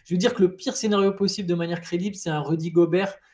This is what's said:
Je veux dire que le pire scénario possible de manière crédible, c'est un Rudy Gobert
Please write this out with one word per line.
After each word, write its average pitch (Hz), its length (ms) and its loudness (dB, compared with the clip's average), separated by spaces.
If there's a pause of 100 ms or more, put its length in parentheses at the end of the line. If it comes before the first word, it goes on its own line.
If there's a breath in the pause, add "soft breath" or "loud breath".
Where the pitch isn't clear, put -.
Je 170 100 -4
veux 185 40 2
dire 233 140 2
que - 100 0
le 180 120 4
pire - 220 -6
scénario 196 360 2
possible 196 360 -2
de 175 80 0
manière 170 240 -4
crédible, 185 340 -4
c'est - 160 -6
un 151 100 -2
Rudy 160 300 -2
Gobert 175 460 2 (180 soft breath)